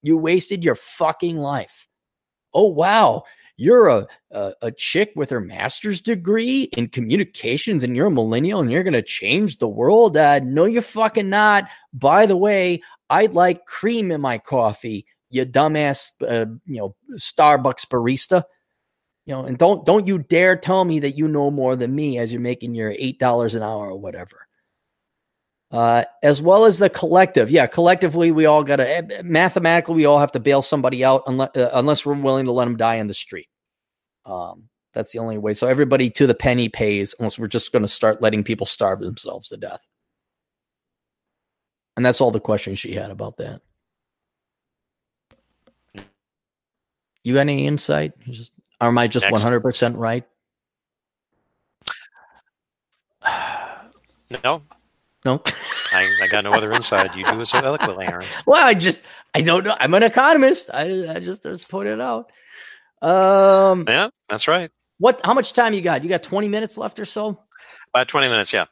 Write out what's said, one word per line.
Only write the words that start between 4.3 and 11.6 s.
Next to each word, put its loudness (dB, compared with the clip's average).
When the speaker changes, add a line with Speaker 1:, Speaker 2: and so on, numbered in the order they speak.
Speaker 1:
a, -8
a -6
chick -2
with -6
her -4
master's -8
degree -2
in -4
communications -4
and -2
you're 2
a 2
millennial 0
and 0
you're 0
gonna 0
change -2
the -4
world. 4
Uh, 6
no, 0
you're 2
fucking -2
not. 4